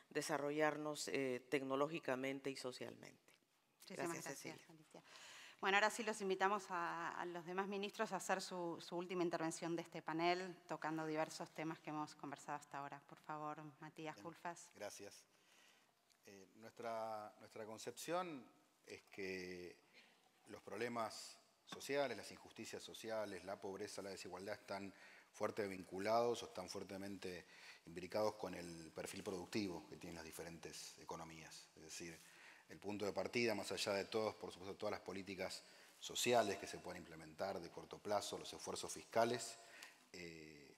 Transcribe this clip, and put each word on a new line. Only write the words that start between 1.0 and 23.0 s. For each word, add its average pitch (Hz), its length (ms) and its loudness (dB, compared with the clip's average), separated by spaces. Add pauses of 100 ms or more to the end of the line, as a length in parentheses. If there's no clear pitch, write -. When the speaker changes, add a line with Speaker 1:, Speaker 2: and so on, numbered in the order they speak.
Speaker 1:
eh, 127 400 4
tecnológicamente 135 1000 2
y 135 60 -4
socialmente. 117 760 -8 (480)
Speaker 2:
Muchísimas 175 320 -2
Speaker 1:
Gracias, 160 140 -4
Speaker 2:
gracias, 170 100 -4
Speaker 1:
Cecilia. 156 320 -10
Speaker 2:
Alicia. 165 340 -18 (600)
Bueno, 196 160 10
ahora 208 100 12
sí 214 140 2
los 214 180 2
invitamos 190 500 6
a, 170 480 0
a 170 60 -2
los 175 220 -4
demás 185 200 2
ministros 202 460 0
a 196 40 2
hacer 190 260 2
su, 175 340 -2 (100)
su - 80 -4
última 180 280 2
intervención 165 520 2
de 165 60 0
este 165 220 -8
panel, 175 520 4 (140)
tocando 156 380 0
diversos 156 480 0
temas 160 240 -2
que - 100 -10
hemos 151 260 -4
conversado 147 440 -6
hasta - 180 -10
ahora. 143 320 -6
Por 156 120 -16
favor, 151 420 -4 (180)
Matías 156 360 -6
Speaker 3:
Bien, 151 60 -14
Speaker 2:
Culfas. 170 520 -8
Speaker 3:
gracias. 101 500 -8 (1000)
Eh, 98 300 -14
nuestra, 110 840 -2
nuestra 110 240 -10
concepción 131 840 -2 (400)
es 101 240 -12
que 90 640 -4 (720)
los 101 140 -12
problemas 113 760 -2 (280)
sociales, 135 520 2
las 101 140 -8
injusticias 98 520 -8
sociales, 104 640 -2